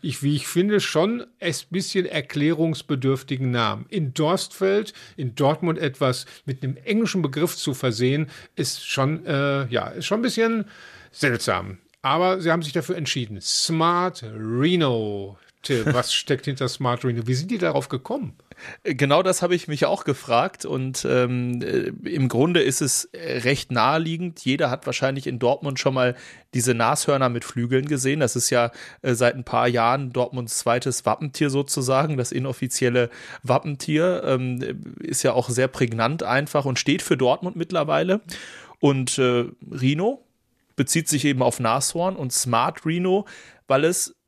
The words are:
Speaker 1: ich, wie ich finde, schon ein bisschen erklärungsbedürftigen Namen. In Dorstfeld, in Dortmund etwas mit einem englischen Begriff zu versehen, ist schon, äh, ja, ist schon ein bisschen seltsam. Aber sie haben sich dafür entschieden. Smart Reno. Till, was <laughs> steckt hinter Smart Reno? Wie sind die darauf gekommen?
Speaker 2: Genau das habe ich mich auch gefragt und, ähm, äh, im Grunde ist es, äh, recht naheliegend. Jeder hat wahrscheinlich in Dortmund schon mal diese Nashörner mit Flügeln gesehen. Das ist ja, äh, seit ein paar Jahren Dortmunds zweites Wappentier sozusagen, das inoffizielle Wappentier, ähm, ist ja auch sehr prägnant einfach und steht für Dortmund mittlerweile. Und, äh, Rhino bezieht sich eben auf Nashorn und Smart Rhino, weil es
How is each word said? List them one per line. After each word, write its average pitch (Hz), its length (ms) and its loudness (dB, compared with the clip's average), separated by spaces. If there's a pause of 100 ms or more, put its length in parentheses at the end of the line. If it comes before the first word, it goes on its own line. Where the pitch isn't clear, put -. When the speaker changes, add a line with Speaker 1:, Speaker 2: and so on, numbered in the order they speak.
Speaker 1:
ich, 139 220 -6
wie 143 100 2
ich - 140 -4
finde, 202 320 2
schon 208 460 0 (160)
ein 175 120 -2 (180)
bisschen 185 340 -2
erklärungsbedürftigen 143 1500 0
Namen. 113 380 0
In 151 240 -2
Dorstfeld, 190 800 0 (240)
in 123 180 -4
Dortmund 156 420 2
etwas 135 480 0 (200)
mit 135 180 -6
einem 131 220 -4
englischen 208 360 0
Begriff 151 360 0
zu 143 160 -4
versehen, 127 540 0 (280)
ist - 320 -6
schon, 147 380 0
äh, 139 420 0
ja, 120 200 -2
ist - 180 -10
schon 214 140 0
ein 233 40 0
bisschen 226 420 0 (460)
seltsam. 98 680 -2 (220)
Aber 180 380 2
sie 165 100 0
haben 165 120 4
sich 151 120 -8
dafür 175 220 -2
entschieden. 120 460 -6
Smart 170 800 0
Reno. 110 1120 0 (260)
Till, 120 280 0
was 123 220 2
<laughs> - 20 0
steckt - 300 -2
hinter 131 240 -2
Smart 123 340 -2
Reno? 117 240 -2
Wie 127 60 2
sind 160 180 -2
die 233 60 -2
darauf 156 320 0
gekommen? 214 460 -6 (480)
Speaker 2:
Genau 143 400 2
das 185 180 2
habe 180 140 2
ich - 120 -6
mich 151 180 0
auch - 180 0
gefragt 135 640 0
und, 131 440 -4
ähm, 123 520 0
äh, - 300 -2 (180)
im 139 180 0
Grunde 156 340 4
ist 127 200 2
es, - 240 0
äh, 147 340 -8
recht 127 320 0
naheliegend. 165 760 0
Jeder 139 240 2
hat 139 160 -6
wahrscheinlich 135 420 -2
in 127 120 -4
Dortmund 131 400 0
schon 135 140 2
mal 123 220 2 (380)
diese 123 200 2
Nashörner 131 560 2
mit 120 140 -4
Flügeln 127 440 0
gesehen. 139 320 0
Das 123 160 0
ist 117 140 0
ja, 120 220 2 (300)
äh, 131 120 0
seit 120 220 4
ein 123 80 -10
paar 120 240 2
Jahren 123 460 2
Dortmunds 123 440 -4
zweites 123 480 0
Wappentier 139 440 0
sozusagen, 139 680 0
das 120 140 -2
inoffizielle 123 800 0 (340)
Wappentier, 151 840 0
ähm, 127 720 -2
ist - 240 -4
ja 135 100 4
auch 123 160 2
sehr 127 180 2
prägnant 117 560 0
einfach 139 420 0
und 131 140 0
steht 147 220 2
für 123 160 0
Dortmund 131 380 0
mittlerweile. 165 680 0 (580)
Und, 135 380 2
äh, 123 280 4 (260)
Rhino 151 540 0 (500)
bezieht 156 320 0
sich 143 180 0
eben 131 160 2
auf 123 180 2
Nashorn 151 560 0
und 131 180 -6
Smart 123 520 0
Rhino, 185 400 2 (420)
weil 135 160 4
es - 320 0 (120)